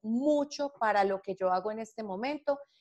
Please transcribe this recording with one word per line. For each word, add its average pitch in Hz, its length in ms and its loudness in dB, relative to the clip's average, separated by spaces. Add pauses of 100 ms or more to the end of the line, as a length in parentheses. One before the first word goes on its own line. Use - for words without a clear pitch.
mucho 285 760 0
para 208 240 4
lo 196 180 0
que 190 140 -6
yo 185 160 0
hago 185 200 0
en 220 80 -8
este 220 240 -10
momento. 277 560 -4 (220)